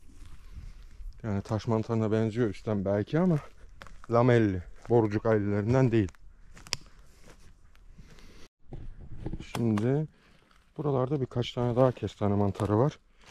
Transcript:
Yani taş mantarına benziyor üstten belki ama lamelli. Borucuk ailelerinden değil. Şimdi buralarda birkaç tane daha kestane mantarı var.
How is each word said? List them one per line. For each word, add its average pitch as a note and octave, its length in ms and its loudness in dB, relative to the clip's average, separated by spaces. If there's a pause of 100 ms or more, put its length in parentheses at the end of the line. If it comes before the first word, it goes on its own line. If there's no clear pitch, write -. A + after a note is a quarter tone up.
(1200)
Yani G2+ 200 -2
taş - 240 -4
mantarına A2+ 460 0
benziyor A2 360 2
üstten G2+ 360 -4
belki G#2 340 0
ama F3 200 2 (720)
lamelli. A#2 520 6 (260)
Borucuk A2 380 4
ailelerinden G#2+ 680 2
değil. A2 200 2 (3500)
Şimdi A#2+ 520 2 (680)
buralarda C#3 440 0
birkaç A#2+ 320 -2
tane A#2+ 240 0
daha B2+ 160 6
kestane G2+ 420 -2
mantarı G2+ 440 2
var. C#3 200 2 (320)